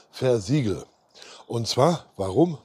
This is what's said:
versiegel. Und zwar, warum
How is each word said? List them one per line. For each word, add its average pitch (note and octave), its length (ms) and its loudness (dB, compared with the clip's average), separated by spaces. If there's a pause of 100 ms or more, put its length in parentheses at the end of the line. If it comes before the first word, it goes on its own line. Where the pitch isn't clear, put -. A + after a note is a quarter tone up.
(100)
versiegel. A#2 720 0 (640)
Und A#2 200 -4
zwar, D3+ 380 0 (140)
warum B2 460 0